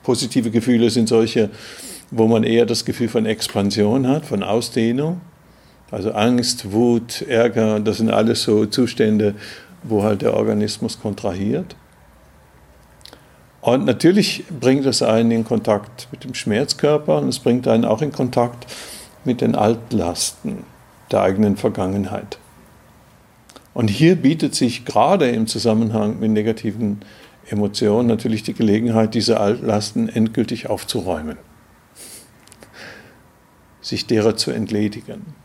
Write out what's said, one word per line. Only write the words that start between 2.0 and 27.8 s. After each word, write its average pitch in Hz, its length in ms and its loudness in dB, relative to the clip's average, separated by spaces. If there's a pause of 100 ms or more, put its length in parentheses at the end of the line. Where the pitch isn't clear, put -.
wo 113 160 4
man 113 160 4
eher 117 220 4
das 113 200 -2
Gefühl 117 240 -2
von 110 160 0
Expansion 107 800 0
hat, 151 180 -2
von 101 160 -4
Ausdehnung. 120 800 -2 (720)
Also 107 220 -6
Angst, 117 580 0
Wut, 117 520 0
Ärger, 113 580 2
das 104 160 -2
sind 113 120 0
alles 110 340 2
so 107 240 2
Zustände, 107 680 0 (480)
wo 107 200 0
halt 107 180 0
der 113 120 2
Organismus 107 680 -2
kontrahiert. 104 760 -4 (1900)
Und 123 240 2
natürlich - 580 2 (160)
bringt 135 280 2
es 123 160 0
einen 113 260 4
in 113 160 0
Kontakt 104 680 -2
mit - 120 -16
dem 127 100 -12
Schmerzkörper 147 840 0
und 139 80 -2
es - 120 -4
bringt 123 280 0
einen 113 180 4
auch 110 160 0
in 143 100 -4
Kontakt 120 540 -2 (580)
mit 123 180 -2
den - 120 2
Altlasten 104 1120 -2 (480)
der 101 100 2
eigenen 98 360 2
Vergangenheit. 101 800 -4 (1300)
Und 113 160 0
hier 160 260 6
bietet 156 400 2
sich - 280 0
gerade 143 460 4
im 113 160 0
Zusammenhang 110 720 0
mit 110 120 0
negativen 107 680 -2 (460)
Emotionen 104 600 0